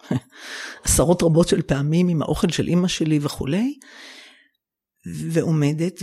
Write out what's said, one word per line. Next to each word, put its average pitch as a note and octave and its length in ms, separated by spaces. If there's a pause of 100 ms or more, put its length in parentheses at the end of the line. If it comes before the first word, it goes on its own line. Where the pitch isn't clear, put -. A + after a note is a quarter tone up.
(120)
<laughs> B2+ 60 (680)
עשרות E3+ 380
רבות E3 240
של - 140
פעמים D3+ 460
עם E3 140
האוכל D#3+ 280
של D3 180
אמא F3+ 200
שלי D#3 340
וכולי, F#3+ 580 (1500)
ועומדת D#3+ 720